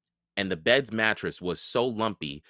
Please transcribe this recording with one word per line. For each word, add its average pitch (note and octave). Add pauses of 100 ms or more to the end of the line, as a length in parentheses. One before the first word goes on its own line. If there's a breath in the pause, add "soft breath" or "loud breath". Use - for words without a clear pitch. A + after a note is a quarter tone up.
(360)
And G2
the F2+
bed's A#2
mattress A2
was F2
so B2
lumpy, G#2+